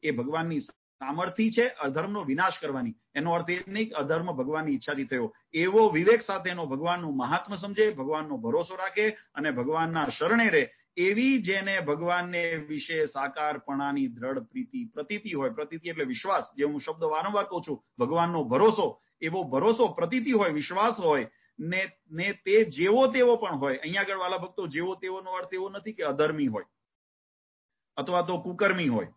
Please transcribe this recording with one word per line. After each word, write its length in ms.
એ 80
ભગવાનની 480
સામર્થ્ય 480
છે 180
અધર્મનો 560
વિનાશ 380
કરવાની. 340
એનો 160
અર્થ 180
એ 180
નહીં 220
કે 60
અધર્મ 360
ભગવાનની 400
ઈચ્છાથી 340
થયો. 280
એવો 360
વિવેક 320
સાથેનો 440
ભગવાનનું 520
મહાત્મ્ય 400
સમજે, 340
ભગવાનનો 460
ભરોસો 380
રાખે 340
અને 420
ભગવાનના 580
શરણે 400
રહે. 140
એવી 440
જેને 380
ભગવાનને 760
વિશે 500
સાકારપણાની 1040
દ્રઢ 320
પ્રીતિ, 460
પ્રતીતિ 440
હોય, 200
પ્રતીતિ 400
એટલે 140
વિશ્વાસ, 400
જે 60
હું 160
શબ્દ 240
વારંવાર 420
કહું 160
છું, 220
ભગવાનનો 440
ભરોસો, 580
એવો 220
ભરોસો 440
પ્રતીતિ 440
હોય, 200
વિશ્વાસ 480
હોય, 280
ને, 300
ને 220
તે 300
જેવો 440
તેવો 280
પણ 200
હોય. 220
અહીંયા 240
આગળ 160
વાલા 200
ભક્તો, 300
જેવો 280
તેવોનો 360
અર્થ 220
એવો 160
નથી 240
કે 100
અધર્મી 440
હોય 160
અથવા 240
તો 160
કુકર્મી 500
હોય. 300